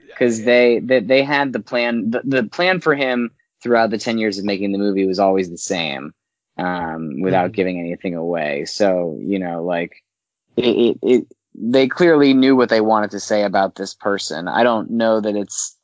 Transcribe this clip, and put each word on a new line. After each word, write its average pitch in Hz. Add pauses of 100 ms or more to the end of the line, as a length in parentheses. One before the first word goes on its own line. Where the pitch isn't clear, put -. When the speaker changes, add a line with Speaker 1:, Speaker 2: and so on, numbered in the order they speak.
(180)
Speaker 1:
'cause 117
they, 120
they, 123
they 131
had 139
the 107
plan, 117
the, 117
the 135
plan 175
for 156
him 123 (320)
throughout 113
the 110
ten 113
years 107
of 95
making 101
the 98
movie 98
was 95
always 95
the 85
same, 78 (480)
um, 80
without 92
Speaker 2:
Mm-hmm. 110
Speaker 1:
giving 92
anything 87
away. 82
So, 90
you 98
know, 85
like, 85 (540)
it, 120
it, 113
it, 117 (280)
they 123
clearly 147
knew 131
what 120
they 113
wanted 107
to 101
say 104
about 98
this 95
person. 92
I 98
don't 113
know 113
that 104
it's -